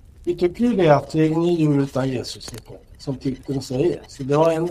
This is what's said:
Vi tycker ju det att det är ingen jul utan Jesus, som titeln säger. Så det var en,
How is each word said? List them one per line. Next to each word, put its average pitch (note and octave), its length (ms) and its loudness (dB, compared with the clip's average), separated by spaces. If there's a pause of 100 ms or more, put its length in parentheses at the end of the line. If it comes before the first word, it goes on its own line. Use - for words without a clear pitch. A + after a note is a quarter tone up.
(240)
Vi E3+ 120 -4
tycker F3 280 -2
ju A#3+ 120 2
det F3 140 4
att C#3 220 2
det D#3+ 80 0
är D#3 100 4
ingen E3+ 260 0
jul D3 280 2
utan C3+ 260 -4
Jesus, A2+ 440 -10 (440)
som C#3 180 -8
titeln C3+ 460 -6
säger. D3 460 -2
Så - 160 -14
det C#3+ 140 0
var E3 140 6
en, E3 200 -2